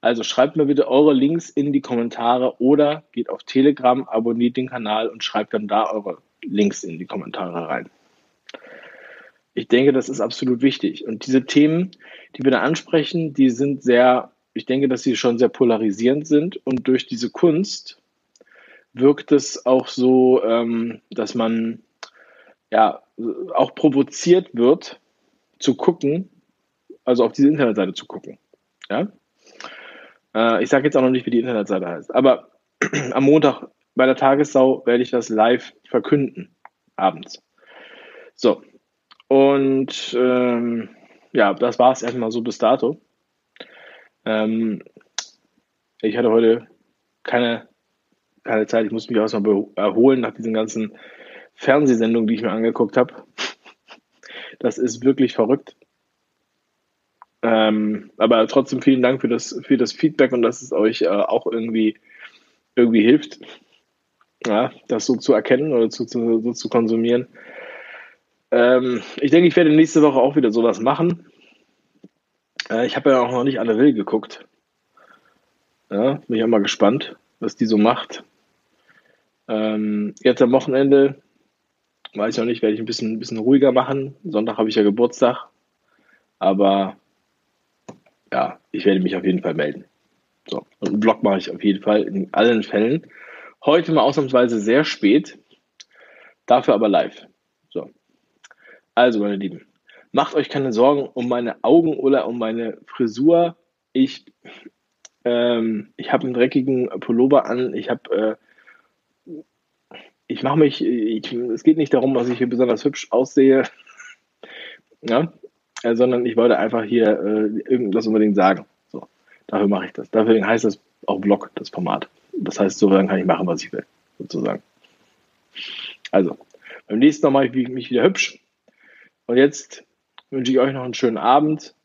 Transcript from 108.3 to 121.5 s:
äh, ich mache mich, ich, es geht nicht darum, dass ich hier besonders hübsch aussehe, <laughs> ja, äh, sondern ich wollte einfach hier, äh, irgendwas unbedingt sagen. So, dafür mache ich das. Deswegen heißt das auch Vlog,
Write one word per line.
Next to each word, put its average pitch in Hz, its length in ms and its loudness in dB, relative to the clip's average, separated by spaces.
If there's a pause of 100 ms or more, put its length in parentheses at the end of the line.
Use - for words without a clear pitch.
äh, 175 60 -18 (960)
ich - 160 -10
mache 135 160 0
mich, 147 260 2
ich, 110 480 -4
es 120 300 -6
geht 156 140 4
nicht 151 160 0
darum, 135 220 2
dass 123 140 0
ich 120 100 -4
hier 123 100 0
besonders 120 360 0
hübsch - 260 -4
aussehe, 135 540 4 (680)
<laughs> - 720 -20
ja, 127 300 0 (500)
äh, 117 120 0
sondern 123 320 2
ich 113 100 -2
wollte 117 220 4
einfach 110 260 -2
hier, 110 240 2
äh, 107 520 -2 (100)
irgendwas 113 360 0
unbedingt 107 300 2
sagen. 95 300 2 (220)
So, - 180 -16 (400)
dafür 101 220 -2
mache 92 180 -2
ich - 60 -16
das. - 180 -14
Deswegen 110 360 2
heißt 110 180 0
das 101 160 -2 (260)
auch 98 140 -4
Vlog, 101 340 0